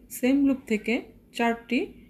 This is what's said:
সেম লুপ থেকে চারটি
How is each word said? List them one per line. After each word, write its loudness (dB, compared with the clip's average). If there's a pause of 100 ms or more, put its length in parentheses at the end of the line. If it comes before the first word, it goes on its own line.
(100)
সেম 0
লুপ 2
থেকে -2 (400)
চারটি -2 (320)